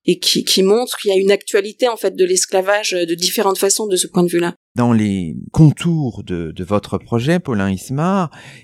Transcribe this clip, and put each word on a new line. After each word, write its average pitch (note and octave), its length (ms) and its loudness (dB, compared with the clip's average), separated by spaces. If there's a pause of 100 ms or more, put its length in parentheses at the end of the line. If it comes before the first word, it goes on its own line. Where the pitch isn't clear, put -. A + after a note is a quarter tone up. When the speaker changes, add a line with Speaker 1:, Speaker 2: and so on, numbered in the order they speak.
Speaker 1:
et F3 120 2
qui, - 260 -2
qui - 180 2
montre A3 360 2
qu'il G#3 120 -2
y F#3+ 40 2
a F#3+ 60 4
une G3 100 2
actualité, G#3 580 0
en A3+ 80 -4
fait, G3 200 -4
de F#3 80 2
l'esclavage, F#3+ 680 0
euh, F3 100 0
de E3 100 -2
différentes F#3+ 440 -2
façons G3+ 280 0
de F#3+ 100 0
ce F3 100 -2
point F3 160 0
de F3 80 2
vue-là. F3 240 -2 (200)
Speaker 2:
Dans A#2+ 180 2
les G2 440 0 (160)
contours D3+ 720 2
de, E2+ 280 -6
de F2+ 120 -8
votre G2+ 320 -2
projet, B2+ 420 -2
Paulin G2+ 320 -2
Ismar, D#3 600 -2 (340)